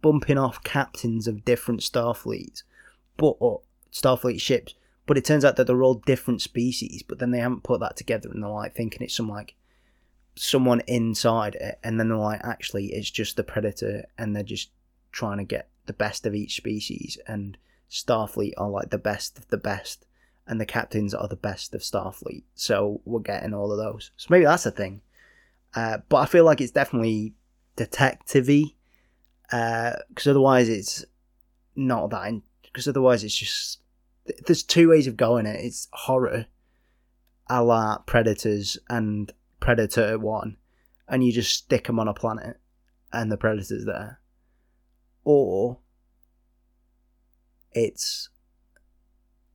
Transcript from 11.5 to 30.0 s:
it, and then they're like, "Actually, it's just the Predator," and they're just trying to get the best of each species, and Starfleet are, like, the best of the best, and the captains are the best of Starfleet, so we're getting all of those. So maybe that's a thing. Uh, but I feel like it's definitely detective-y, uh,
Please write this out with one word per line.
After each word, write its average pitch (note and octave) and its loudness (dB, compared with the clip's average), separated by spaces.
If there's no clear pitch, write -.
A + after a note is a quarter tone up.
it, - -10
and A2+ -4
then A2+ 0
they're A2 0
like, G#2+ -4
"Actually, G#2 -6
it's G2+ -8
just - -6
the G#2 -2
Predator," G#2 -4
and G#2+ -4
they're G#2 -4
just G2+ -10
trying G2+ -6
to G2 -4
get - -8
the - -10
best G#2 -4
of G#2 -4
each G#2 -6
species, - -8
and G2+ -8
Starfleet G#2+ -2
are, G#2 -2
like, G2+ -6
the B2+ -2
best - -6
of - -20
the A2 -2
best, - -6
and A2+ -6
the G#2+ -4
captains G#2+ -4
are - -6
the - -10
best - -8
of - -6
Starfleet, - -8
so G#2 0
we're A#2 -4
getting G#2 -6
all G2+ -4
of G#2 -2
those. G#2+ -8
So - -18
maybe F3+ 8
that's D#3+ 4
a A2 -2
thing. G2 -8
Uh, A2+ -2
but D3+ 4
I C#3 4
feel E3+ 8
like D3+ 6
it's B2 -4
definitely A2+ 0
detective-y, C3+ 2
uh, A#2 -2